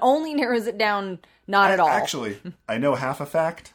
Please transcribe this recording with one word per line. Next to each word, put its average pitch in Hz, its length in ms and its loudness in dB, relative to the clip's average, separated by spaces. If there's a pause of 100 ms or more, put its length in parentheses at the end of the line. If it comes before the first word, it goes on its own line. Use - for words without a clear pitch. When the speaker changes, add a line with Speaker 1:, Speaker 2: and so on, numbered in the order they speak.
Speaker 1:
only 302 320 2
narrows 240 340 -2
it 226 100 -6
down 202 420 -2 (280)
not 196 240 4
Speaker 2:
I, - 20 4
Speaker 1:
at 185 60 2
all. 165 80 6
Speaker 2:
actually, 117 500 -2 (300)
I 110 100 -4
know 135 180 2
half 131 260 -4
a 143 40 -8
fact. 165 500 -4